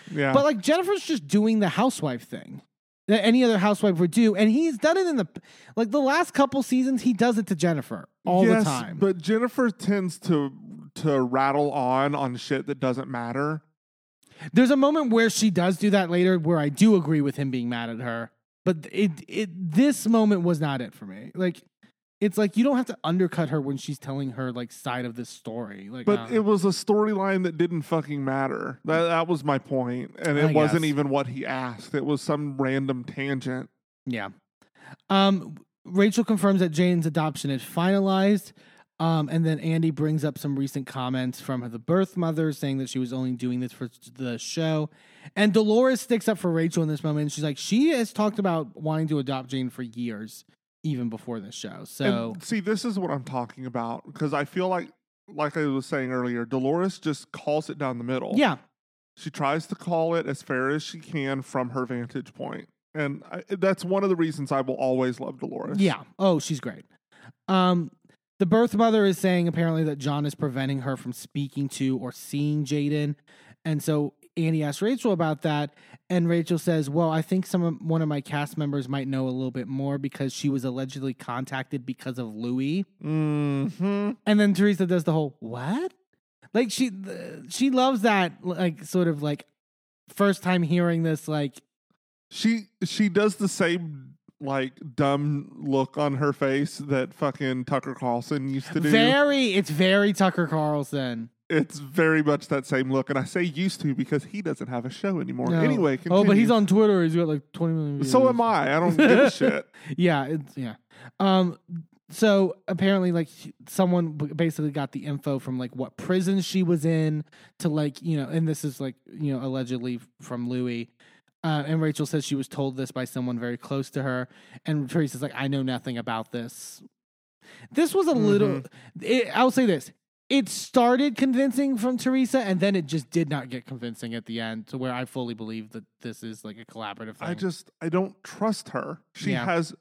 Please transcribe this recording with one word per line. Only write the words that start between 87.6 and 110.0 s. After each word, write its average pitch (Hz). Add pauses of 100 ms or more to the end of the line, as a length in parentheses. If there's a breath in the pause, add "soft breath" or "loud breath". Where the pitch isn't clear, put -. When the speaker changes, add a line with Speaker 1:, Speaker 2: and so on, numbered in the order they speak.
Speaker 2:
loves 254
that, 190
like, 180
sort 175
of, 147
like, 147 (640)
first 202
time 180
hearing 170
this, 156
like, 151 (680)
Speaker 1:
She, 220 (180)
she 208
does 202
the 202
same, 160 (260)
like, 135 (200)
dumb 143
look 135
on 147
her 143
face 139
that 139
fucking 131
Tucker 135
Carlson 131
used 135
to 160
do. 165
Speaker 2:
Very, 254
it's 185
very 190
Tucker 180
Carlson. 143 (200)
Speaker 1:
It's 151
very 156
much 147
that 139
same 131
look, 135
and 139
I 127
say -
used 175
to 147
because 135
he -
doesn't 147
have 123
a 135
show 190
anymore. 127
Speaker 2:
No. 165
Speaker 1:
Anyway, 160 (100)
Speaker 2:
Oh, 190
but 202
he's 226
Speaker 1:
continue. 240
Speaker 2:
on 214
Twitter. 202
He's 160
got, 170
like, 151
twenty 165
million 147
Speaker 1:
So 185
Speaker 2:
views. 262
Speaker 1:
am 240
I. 160
I 165
don't 175
give 294
a 240
Speaker 2:
<laughs> -
Speaker 1:
shit. 143 (300 loud breath)
Speaker 2:
Yeah, 160